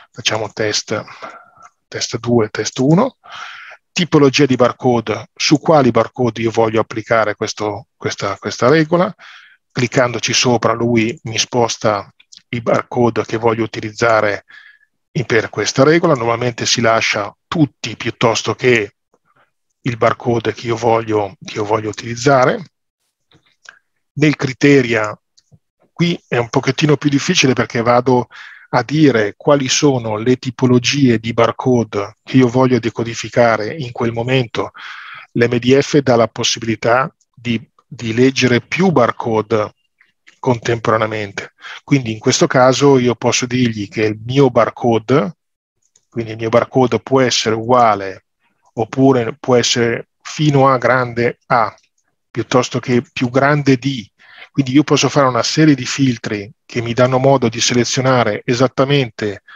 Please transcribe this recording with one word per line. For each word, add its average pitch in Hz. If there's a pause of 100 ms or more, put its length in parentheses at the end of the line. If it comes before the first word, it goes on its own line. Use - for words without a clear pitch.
facciamo 110
test, 107 (840)
test -
due, 117
test -
uno, 165 (760)
tipologia 147
di 131
barcode, 117
su -
quali 143
barcode 117
io 113
voglio 110
applicare 107
questo, 107 (100)
questa, 101
questa 113
regola, 165 (600)
cliccandoci 120
sopra 117
lui 117
mi 113
sposta 113 (400)
i 120
barcode 113
che -
voglio 113
utilizzare 107 (680)
in, 139
per 110
questa 107
regola, 165
normalmente 117
si -
lascia 113 (100)
tutti 131
piuttosto 113
che 117 (840)
il 120
barcode 113
che -
io 117
voglio, 110
che -
io 110
voglio 107
utilizzare. 131 (1500)
Nel 143
criteria 117 (720)
qui 170
è 131
un 117
pochettino 139
più 147
difficile 143
perché 117
vado 123 (440)
a 123
dire 120
quali 143
sono 123
le 117
tipologie 123
di 113
barcode 113
che -
io 127
voglio 127
decodificare 113
in 139
quel 117
momento. 117 (580)
L'M 120
D 123
F -
dà 131
la 113
possibilità 117 (220)
di, 117 (280)
di 117
leggere 123
più 185
barcode 110 (640)
contemporaneamente. 110 (280)
Quindi 131
in 110
questo 127
caso 131
io 123
posso 123
dirgli 117
che 110
il 107
mio 131
barcode, 117 (680)
quindi 113
il 110
mio 113
barcode 120
può 131
essere 117
uguale 113 (480)
oppure 123
può -
essere 117 (120)
fino 143
a 131
grande 120
A, 113 (540)
piuttosto 123
che 123 (100)
più 123
grande 139
di. 131 (440)
Quindi 135
io 143
posso 143
fare 143
una 120
serie 156
di 127
filtri 113 (140)
che -
mi 117
danno 127
modo 127
di 117
selezionare 120
esattamente 123 (120)